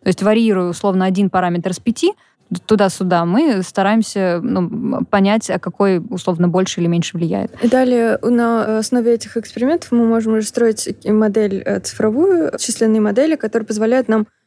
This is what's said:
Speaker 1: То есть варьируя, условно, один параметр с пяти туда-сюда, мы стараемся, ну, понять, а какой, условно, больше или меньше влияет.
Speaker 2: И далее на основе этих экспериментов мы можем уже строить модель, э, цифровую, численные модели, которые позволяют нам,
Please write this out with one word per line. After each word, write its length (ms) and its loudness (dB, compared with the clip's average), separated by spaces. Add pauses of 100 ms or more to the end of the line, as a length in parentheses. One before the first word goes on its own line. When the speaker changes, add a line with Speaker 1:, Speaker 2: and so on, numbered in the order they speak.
Speaker 1:
То 60 -2
есть 160 -2
варьируя, 460 2
условно, 340 0
один 260 2
параметр 420 -2
с 60 -8
пяти 340 -2 (540)
туда-сюда, 600 2
мы 360 2
стараемся, 800 0
ну, 640 -4
понять, 460 2
а 80 -2
какой, 400 0 (100)
условно, 400 -2
больше 320 -2
или 80 0
меньше 300 -2
влияет. 340 -4 (100)
Speaker 2:
И 60 2
далее 540 2
на 560 0
основе 340 0
этих 240 -4
экспериментов 560 -4
мы 140 2
можем 260 0
уже 140 0
строить 420 0 (160)
модель, 600 0
э, 160 -2
цифровую, 800 0
численные 440 0
модели, 340 2
которые 300 -4
позволяют 420 0
нам, 180 2 (200)